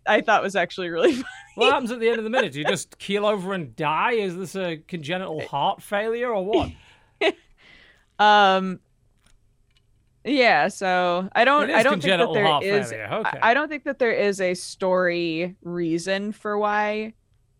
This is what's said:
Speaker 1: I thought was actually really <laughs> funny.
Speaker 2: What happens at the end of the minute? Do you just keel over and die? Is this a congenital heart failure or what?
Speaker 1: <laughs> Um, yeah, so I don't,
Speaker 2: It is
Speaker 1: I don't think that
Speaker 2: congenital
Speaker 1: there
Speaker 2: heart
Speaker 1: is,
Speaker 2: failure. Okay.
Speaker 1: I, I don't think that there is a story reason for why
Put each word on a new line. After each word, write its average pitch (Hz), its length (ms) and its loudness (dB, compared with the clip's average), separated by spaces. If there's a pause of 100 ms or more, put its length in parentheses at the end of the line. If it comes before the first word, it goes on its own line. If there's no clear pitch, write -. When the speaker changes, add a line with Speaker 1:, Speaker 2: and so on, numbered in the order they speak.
Speaker 1:
I 214 160 4
thought 202 220 2
was 196 140 -4
actually 175 320 -4
really 180 240 2
<laughs> - 0 -
funny. 247 120 -6 (300)
Speaker 2:
What 247 180 2
happens 254 180 -2
at 247 100 -8
the 226 80 2
end 226 80 2
of 220 80 -6
the 220 40 -6
minute? 226 220 0
Do 139 80 -10
you 151 60 -6
just - 340 -4
keel 202 260 -2
over 196 280 -2
and 151 220 -8
die? 160 380 0
Is 196 220 -2
this 185 220 -10
a 175 200 -4
congenital 165 680 -8
heart 156 340 -2
failure 226 520 -4
or 190 120 -2
what? 226 240 0 (520)
Speaker 1:
<laughs> 415 120 2 (840)
Um, 190 600 4 (1400)
yeah, 214 460 4
so 180 640 0
I 233 120 4
don't, 269 200 4
Speaker 2:
It 269 60 -4
is - 40 0
Speaker 1:
I 220 80 4
don't 262 100 4
think 180 100 -2
that 180 140 2
Speaker 2:
congenital 170 160 2
Speaker 1:
there 202 140 2
Speaker 2:
heart 151 160 2
Speaker 1:
is, 202 260 0
Speaker 2:
failure. 110 220 -8
Okay. 220 320 -4
Speaker 1:
I, 226 80 4
I - 20 2
don't 294 160 0
think 294 140 -8
that 277 160 -6
there 233 140 2
is 196 280 0
a 180 140 0
story 175 1040 -2
reason 175 720 -4
for 208 260 -6
why 214 560 -2 (460)